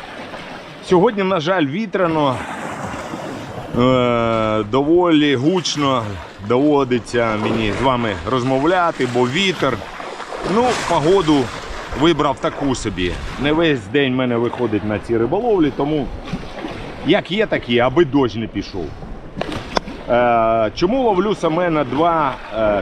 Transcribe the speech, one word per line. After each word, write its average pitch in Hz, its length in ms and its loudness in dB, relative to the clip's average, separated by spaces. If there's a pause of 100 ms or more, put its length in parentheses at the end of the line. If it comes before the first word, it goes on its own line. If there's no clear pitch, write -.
(840)
Сьогодні, 196 380 4
на 190 160 0
жаль, 165 260 2
вітряно. 160 680 0 (1400)
Е, 117 920 2
доволі 147 640 4
гучно 143 680 0 (440)
доводиться 123 960 2
мені 110 360 0
з 120 40 -2
вами 120 300 2 (180)
розмовляти, 135 840 2
бо 123 140 4
вітер. 147 500 0 (800)
Ну, 247 100 4 (240)
погоду 160 460 4 (640)
вибрав 147 400 2
таку 143 360 -2
собі. 90 360 -2 (300)
Не 147 120 2
весь 156 260 4 (140)
день 139 200 2
в - 20 0
мене 123 220 2
виходить 113 480 0
на 104 140 0
ці 117 180 0
риболовлі, 170 600 2
тому 143 300 0 (1000)
як 160 260 0
є, 208 140 0
так 139 240 -2
є, 120 120 4
аби 131 240 4
дощ 127 300 2
не 113 120 -4
пішов. 92 380 -6 (1200)
Е, 113 680 2
чому 233 280 0
ловлю 202 320 2
саме 170 340 0
на 151 140 0
два, 147 500 0 (240)
е, 104 240 2